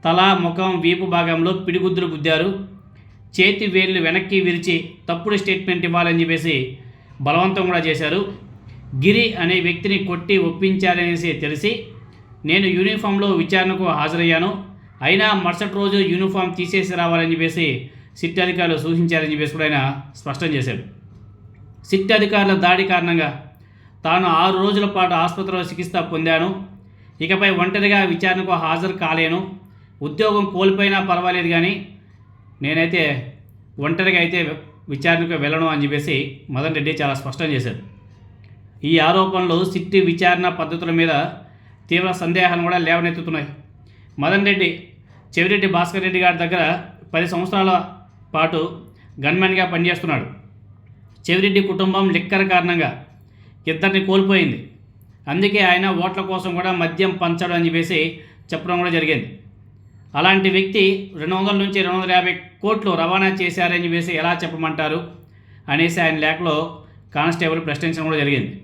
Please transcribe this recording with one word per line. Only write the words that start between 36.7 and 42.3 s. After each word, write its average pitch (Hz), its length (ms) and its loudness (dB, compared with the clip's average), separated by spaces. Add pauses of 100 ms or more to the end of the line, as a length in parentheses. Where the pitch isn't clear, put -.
రెడ్డి 147 240 -2
చాలా 139 120 0
స్పష్టం 139 420 -6
చేశాడు. 117 260 -4 (1080)
ఈ 160 120 4
ఆరోపణలు 180 580 2 (140)
సిట్ 175 240 -4 (140)
విచారణ 180 400 2
పద్ధతుల 165 420 -4
మీద 165 220 2 (760)
తీవ్ర 180 220 2
సందేహాలను 175 560 0